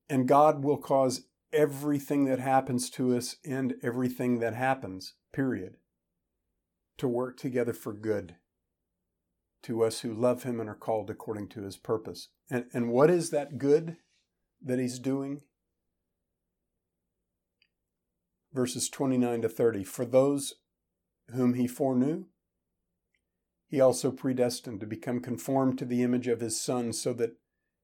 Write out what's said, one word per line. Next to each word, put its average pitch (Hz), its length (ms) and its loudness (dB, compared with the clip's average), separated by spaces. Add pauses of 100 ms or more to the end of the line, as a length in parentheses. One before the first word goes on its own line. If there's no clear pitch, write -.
and 131 180 2
God 147 360 6
will 139 140 2
cause 135 500 2 (260)
everything 143 720 2
that 131 140 2
happens 131 520 2
to 127 240 2
us 120 200 -4 (100)
and 131 380 -2
everything 123 560 0
that 113 160 -2
happens, 123 580 -4 (180)
period, 113 460 -4 (1200)
to 139 100 -2
work 127 300 -4
together 123 360 -2
for 113 200 -10
good 101 420 -4 (1300)
to 113 200 -2
us 110 180 0
who 117 120 -6
love 123 300 0
him 120 160 -4
and 110 100 -6
are 104 60 -10
called 110 340 -4
according 104 400 -8
to 104 140 -12
his 98 120 -10
purpose. - 540 -6 (220)
And, 123 200 -2
and 117 200 -2
what 139 180 8
is 175 220 2
that 143 260 -4
good 160 400 2 (680)
that 127 140 -2
he's 123 220 -2
doing? 135 420 -4 (3000)
Verses 123 340 -2
twenty-nine 123 540 0
to 110 80 0
thirty, 110 340 2
"For 127 220 -6
those 139 480 2 (800)
whom 123 220 4
he 123 100 2
foreknew, 135 600 0 (1400)
he 139 160 0
also 127 300 4
predestined 123 680 -2
to 110 40 -8
become 117 340 -6
conformed 131 600 0
to 135 60 -6
the 123 180 0
image 123 240 0
of 117 140 0
his 113 200 -4
Son, 123 320 -2
so - 200 -4
that 113 220 -2 (480)